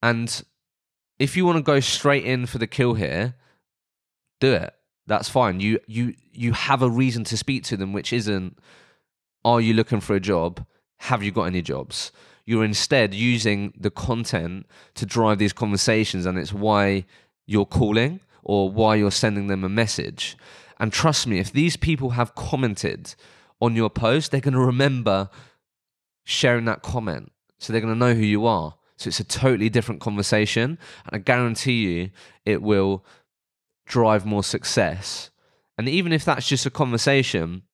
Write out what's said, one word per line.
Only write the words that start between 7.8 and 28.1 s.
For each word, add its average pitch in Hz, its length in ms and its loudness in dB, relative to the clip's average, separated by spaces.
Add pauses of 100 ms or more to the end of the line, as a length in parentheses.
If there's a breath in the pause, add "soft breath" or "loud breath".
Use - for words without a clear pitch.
which 101 200 -6
isn't, 101 460 -2 (840 soft breath)
"Are 117 160 4
you 113 120 4
looking 110 280 2
for 101 140 -2
a 98 60 2
job? 87 460 -2 (320)
Have 117 240 -2
you 101 100 -2
got 95 120 0
any 92 180 -2
jobs?" - 500 -8 (320 soft breath)
You're 110 200 0
instead 107 480 2
using 107 640 0
the 95 140 -4
content 98 760 -4 (280 soft breath)
to - 100 -6
drive 107 340 2
these 101 140 2
conversations, 104 760 0
and 92 120 -2
it's 85 140 -8
why 101 520 2 (400 soft breath)
you're 101 220 0
calling 120 540 0 (240 soft breath)
or 98 260 0
why 107 240 4
you're 104 160 4
sending 101 380 0
them 95 160 -2
a 92 40 -2
message. - 680 -4 (420 loud breath)
And 107 140 -2
trust - 340 0
me, 101 140 0
if 95 100 -4
these 156 260 0
people 135 340 -2
have 120 260 -2
commented 107 800 -4 (440 soft breath)
on 117 140 0
your 110 160 2
post, 131 400 0
they're 139 100 0
gonna 131 200 0
remember 123 680 2 (920 loud breath)
sharing 120 440 0
that 113 160 -4
comment. 101 500 -6 (260)
So - 140 -10
they're 110 100 0
gonna 113 140 0
know 123 180 4